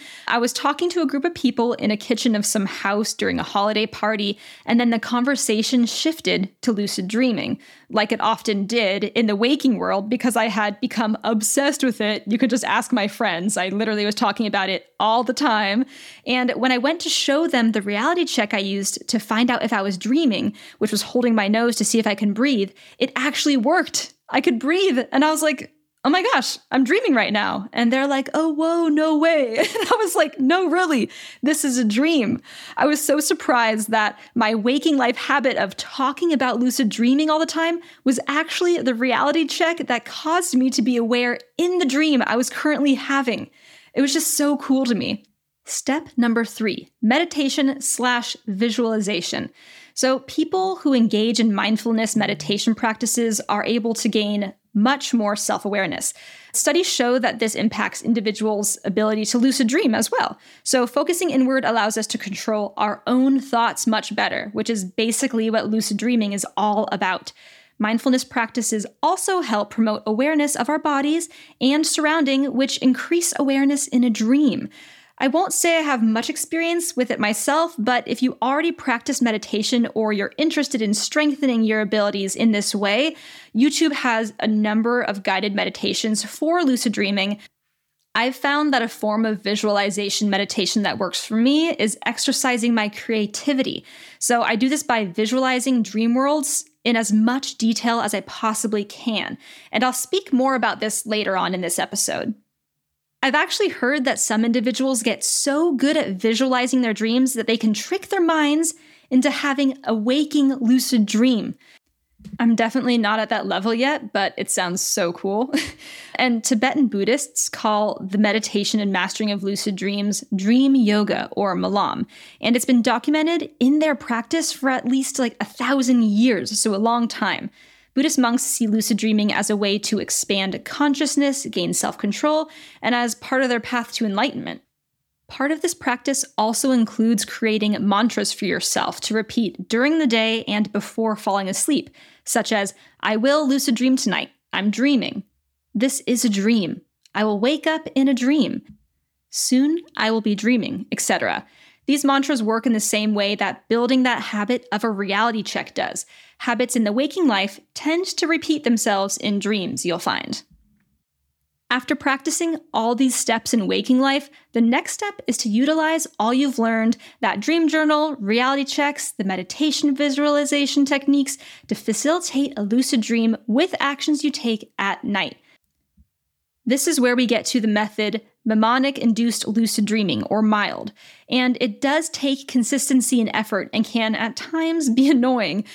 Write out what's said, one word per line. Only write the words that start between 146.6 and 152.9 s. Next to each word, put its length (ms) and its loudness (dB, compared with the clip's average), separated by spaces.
I 100 0
will 140 0
wake 280 0
up 280 -2
in 140 4
a 60 4
dream. 480 2
Soon 500 2
I 140 0
will 100 0
be 140 0
dreaming," 560 0
et 100 -2
cetera. 440 -2
These 140 2
mantras 360 2
work 260 0
in 60 4
the 60 2
same 360 0